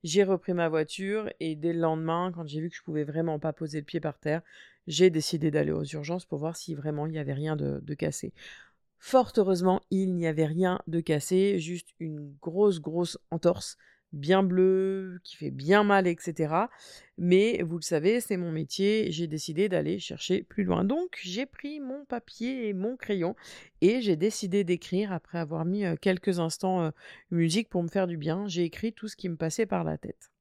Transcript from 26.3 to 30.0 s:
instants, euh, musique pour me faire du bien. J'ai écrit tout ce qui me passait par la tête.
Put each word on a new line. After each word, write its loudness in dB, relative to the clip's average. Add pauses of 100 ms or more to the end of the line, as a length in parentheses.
instants, 0
euh, 0 (380)
musique 2
pour -2
me -4
faire 0
du -4
bien. -2
J'ai 0
écrit -4
tout -14
ce -12
qui -6
me -6
passait -2
par -2
la -2
tête. -14